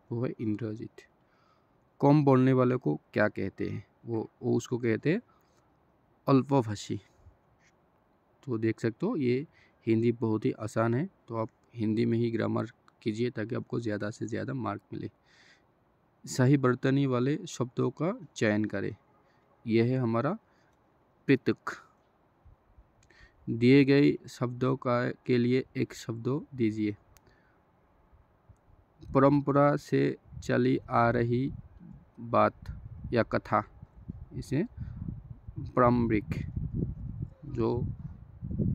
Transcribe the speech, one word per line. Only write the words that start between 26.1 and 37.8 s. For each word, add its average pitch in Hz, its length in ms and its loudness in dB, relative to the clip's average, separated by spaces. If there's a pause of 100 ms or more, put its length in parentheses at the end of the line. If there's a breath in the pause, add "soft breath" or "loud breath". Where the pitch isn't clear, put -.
दीजिए। 107 420 -2 (2250 soft breath)
परंपरा 143 600 4
से 139 400 -2 (260)
चली 127 360 0 (120)
आ 120 200 4
रही 120 420 0 (680)
बात 113 340 2 (580)
या 117 100 2
कथा, 110 420 0 (680)
इसे 139 340 -4 (920 loud breath)
पारंपरिक, 120 640 2 (1200)
जो 120 420 -2 (880)